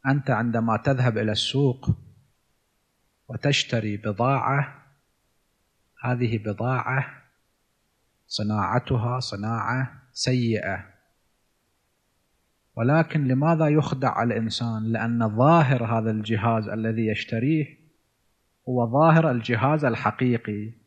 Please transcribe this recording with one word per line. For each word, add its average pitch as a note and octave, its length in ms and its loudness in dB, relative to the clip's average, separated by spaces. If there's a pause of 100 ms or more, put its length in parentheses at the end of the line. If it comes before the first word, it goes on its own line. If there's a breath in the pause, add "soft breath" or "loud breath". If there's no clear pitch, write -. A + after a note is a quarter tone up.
أنت C#3 240 0
عندما A#2 460 0
تذهب B2 420 0
إلى G#2+ 140 0
السوق C3 580 0 (1400)
وتشتري A#2 680 -2
بضاعة، B2+ 880 -2 (1200)
هذه A#2+ 340 0
بضاعة B2 840 -4 (1040)
صناعتها A2 920 -2
صناعة A#2 840 -6 (100)
سيئة، A2+ 840 -2 (1800)
ولكن D3 480 2
لماذا D3+ 440 2
يخدع C3+ 540 0
الإنسان؟ A2+ 680 -2
لأن A2+ 440 0
ظاهر C3+ 480 6
هذا A2+ 260 0
الجهاز A2 580 0
الذي A2 380 -2
يشتريه B2+ 600 -2 (1000)
هو B2 220 0
ظاهر D#3+ 400 6
الجهاز B2 540 0
الحقيقي A2+ 880 -2 (140)